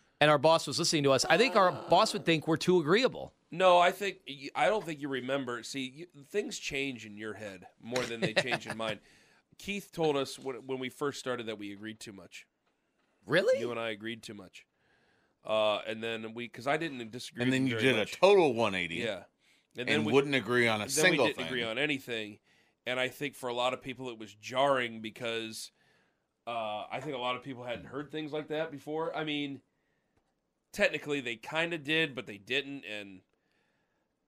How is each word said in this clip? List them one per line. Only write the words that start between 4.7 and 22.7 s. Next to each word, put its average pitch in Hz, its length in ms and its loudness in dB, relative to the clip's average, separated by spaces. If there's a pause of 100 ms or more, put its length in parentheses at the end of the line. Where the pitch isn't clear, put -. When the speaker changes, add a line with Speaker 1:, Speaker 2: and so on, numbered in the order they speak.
Speaker 2:
think 156 160 -8
you 143 80 -6
remember. 127 560 -4
See, 131 240 -8
you, 143 180 -16 (240)
things 208 280 -4
change 135 460 -6
in 104 120 -14
your 107 180 -8
head 95 320 -12 (160)
more 123 220 -2
than 117 160 -6
they - 140 0
change 127 320 -2
in 110 100 -8
Speaker 1:
<laughs> - 0 -
Speaker 2:
mine. 110 240 -4 (580)
Keith 202 340 -8
told 156 260 2
us 135 200 -4
when, 131 180 -8 (100)
when 131 120 -4
we 131 120 -4
first 139 280 -4
started 120 280 -4
that 110 120 -6
we 101 140 -8
agreed 107 260 -12
too 110 140 -14
much. 92 340 -18 (800)
Speaker 1:
Really? 190 340 4
Speaker 2:
You 120 120 -2
and 117 100 -4
I 113 100 -2
agreed 110 320 -8
too 110 120 -12
much. 95 320 -18 (800)
Uh, 107 420 4
and 110 160 -6
then 113 320 -6
we, 120 140 -8
'cause 120 180 -12
I 143 100 2
didn't 131 340 -6
disagree 120 320 -8
Speaker 3:
And 127 80 4
Speaker 2:
with 135 40 4
Speaker 3:
then 131 120 2
Speaker 2:
you 120 80 0
Speaker 3:
you 110 60 -2
Speaker 2:
very 131 120 4
Speaker 3:
did 113 60 2
Speaker 2:
much. 101 160 -2
Speaker 3:
a - 60 -10
total 185 320 8
one 110 220 2
eighty. 85 220 -2
Speaker 2:
Yeah. 92 260 -4 (540)
And 123 120 -6
Speaker 3:
And 113 120 2
Speaker 2:
then 110 40 0
we 110 80 0
Speaker 3:
wouldn't 139 220 4
agree 120 340 2
on 110 120 2
a 104 40 -4
Speaker 2:
then - 60 -6
Speaker 3:
single 156 360 4
Speaker 2:
we - 60 2
didn't - 120 -10
Speaker 3:
thing. - 20 -6
Speaker 2:
agree 123 180 -4
on 113 140 -4
anything. 120 600 -4 (480)